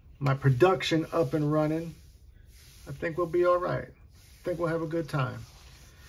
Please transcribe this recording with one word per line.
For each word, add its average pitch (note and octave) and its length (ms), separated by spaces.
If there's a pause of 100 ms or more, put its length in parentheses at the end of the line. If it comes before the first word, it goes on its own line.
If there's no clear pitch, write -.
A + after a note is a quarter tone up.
(180)
my C3+ 160
production D#3+ 760
up E3 200
and D3+ 180
running, D#3 440 (920)
I C#3+ 60
think E3 240
we'll F3 100
be F3 200
all F3+ 100
right. D#3+ 320
I - 560
think F3 140
we'll E3+ 100
have E3 140
a E3 40
good D#3+ 220
time. A2+ 380 (640)